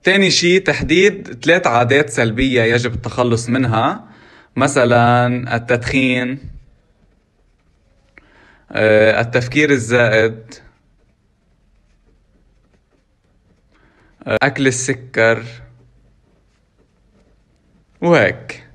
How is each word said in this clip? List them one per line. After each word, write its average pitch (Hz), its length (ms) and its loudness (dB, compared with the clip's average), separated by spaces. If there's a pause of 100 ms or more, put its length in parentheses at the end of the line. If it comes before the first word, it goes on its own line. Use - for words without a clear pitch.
تاني 190 280 2
شي، 175 300 2
تحديد 180 840 -2
ثلاث 170 220 2
عادات 123 440 2
سلبية 123 520 -2
يجب 120 320 0
التخلص 117 540 -2
منها، 123 600 -2 (480)
مثلًا 123 1000 2
التدخين، 127 800 -2 (2250)
آه، 107 480 4
التفكير 123 500 0
الزائد، 113 840 0 (3750)
آه، 110 160 -2
أكل 135 240 -2
السكر، 113 760 -2 (2500)
وهيك. - 760 0